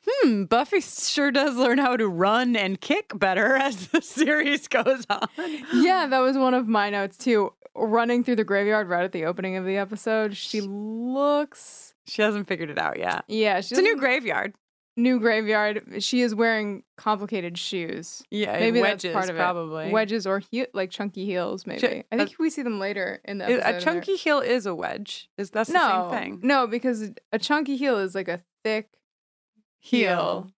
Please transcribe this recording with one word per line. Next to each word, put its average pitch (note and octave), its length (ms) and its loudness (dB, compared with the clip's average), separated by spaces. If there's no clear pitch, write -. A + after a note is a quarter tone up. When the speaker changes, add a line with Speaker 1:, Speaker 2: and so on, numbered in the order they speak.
Speaker 1:
"Hmm, D#4 380 2
Buffy C#4 360 2
sure - 520 -2
does C4+ 240 0
learn B3 220 4
how B3+ 180 2
to A3 100 0
run G#3+ 500 2
and F#3+ 240 -2
kick D#4 380 -4
better G3 380 2
<laughs> C4 120 4
as F#3 200 -6
the - 140 2
series D4+ 680 0
goes B3+ 420 2
on." G3+ 160 -2
Speaker 2:
Yeah, E4+ 340 4
that C4 140 2
was C4 160 4
one B3+ 180 4
of B3 140 0
my G#3 220 4
notes, G3+ 260 -2
too. G#3+ 360 2
Running A#3 480 2
through A#3+ 140 2
the G#3+ 80 2
graveyard G3+ 440 2
right F3 160 0
at F#3 80 -4
the E3 120 -4
opening F#3 320 -4
of F#3+ 80 -4
the F#3+ 140 -2
episode, G#3 580 -2
she - 240 -6
looks A#3+ 1300 -4
Speaker 1:
She - 160 -2
hasn't G#3 260 0
figured E3 220 -4
it - 80 -6
out D2+ 200 -2
yet. F2 300 -2
Speaker 2:
Yeah, G#3 320 2
she G#3 140 -8
Speaker 1:
It's C4 40 4
a F#4 40 4
new A4 120 4
Speaker 2:
doesn't C4+ 60 -4
Speaker 1:
graveyard. A#3+ 540 0
Speaker 2:
New B3 220 4
graveyard. G#3+ 840 0
She B3 200 2
is A3+ 120 2
wearing G#3+ 480 0
complicated G3 600 -4
shoes. - 720 -8
Speaker 1:
Yeah, G3 280 -2
Speaker 2:
Maybe A3+ 220 4
Speaker 1:
wedges, F#3+ 320 0
Speaker 2:
that's - 0 -
part F#3 160 0
of E3+ 80 -6
it. - 20 -6
Speaker 1:
probably. E3 520 -2
Speaker 2:
Wedges G#3+ 360 0
or F#3+ 120 0
heel, B3 220 -2
like, F#3+ 180 -4
chunky G3 360 -8
heels, F3+ 400 -4
maybe. - 140 -8
Speaker 1:
Ch-, - 300 -2
Speaker 2:
I A3 60 -2
think G3 140 0
Speaker 1:
a, - 80 -20
Speaker 2:
we D#4+ 100 0
see D4+ 140 -4
them A3+ 180 -4
later G3 460 -6
in G3+ 100 -8
the G3 80 -8
Speaker 1:
a, - 40 -4
Speaker 2:
episode, B3 120 2
Speaker 1:
a - 60 0
Speaker 2:
and A3 80 2
they're - 80 -6
Speaker 1:
chunky F4 340 0
heel D4 240 2
is A#3 240 0
a F#3+ 100 -4
wedge. - 640 -8
Is, G3 140 -8
that's A3 180 0
Speaker 2:
No, E4+ 100 2
Speaker 1:
the - 40 -6
same A3+ 100 -4
thing. - 100 -14
Speaker 2:
no, C4+ 180 4
because A3 440 -2
a A3 80 0
chunky C#4+ 380 0
heel B3+ 220 2
is, F#3+ 160 -2
like, F#3+ 140 -4
a F3 120 -4
thick G#3+ 240 -2
Speaker 1:
Heel. A#3 280 2
Speaker 2:
heel. F3+ 500 -2